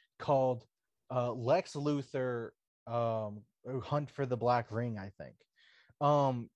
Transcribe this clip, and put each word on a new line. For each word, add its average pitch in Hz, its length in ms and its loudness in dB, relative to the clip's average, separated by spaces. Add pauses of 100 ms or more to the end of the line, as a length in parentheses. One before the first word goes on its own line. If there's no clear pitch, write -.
(180)
called, 131 460 0 (460)
uh, 123 220 0
Lex 127 420 2
Luthor, 131 760 -2 (360)
um, 113 560 -2 (400)
Hunt 147 280 -2
for 139 160 -4
the 123 100 0
Black 120 340 2
Ring, 113 280 -2
I 101 120 -10 (100)
think. 65 160 -14 (640)
Um, 139 560 2